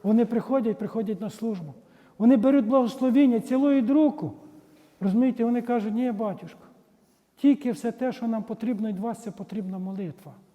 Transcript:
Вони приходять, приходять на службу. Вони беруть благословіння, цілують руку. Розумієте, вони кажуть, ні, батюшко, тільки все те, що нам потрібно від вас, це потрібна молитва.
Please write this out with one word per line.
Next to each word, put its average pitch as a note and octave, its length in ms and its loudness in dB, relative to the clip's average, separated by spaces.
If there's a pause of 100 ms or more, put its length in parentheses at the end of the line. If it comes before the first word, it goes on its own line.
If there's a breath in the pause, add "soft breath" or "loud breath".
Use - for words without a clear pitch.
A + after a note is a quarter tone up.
Вони A3 220 4
приходять, A3+ 540 -2
приходять G#3+ 420 -6
на G#3 100 -6
службу. F3+ 440 -8 (440 soft breath)
Вони A#3+ 180 6
беруть C4 300 4
благословіння, B3+ 760 4
цілують C4+ 500 2
руку. C#4 420 2 (680 soft breath)
Розумієте, A#3 440 2
вони A#3+ 180 0
кажуть, A3+ 320 -2
ні, B3 180 -2
батюшко, G3 480 -8 (760)
тільки C4 360 2
все A3+ 200 -4
те, B3 200 -4
що A#3 160 -6
нам A3 140 -4
потрібно A3 460 -4
від F#3+ 100 -6
вас, A3 240 -6
це G#3 80 -10
потрібна F#3+ 480 -10
молитва. F#3 540 -10 (220)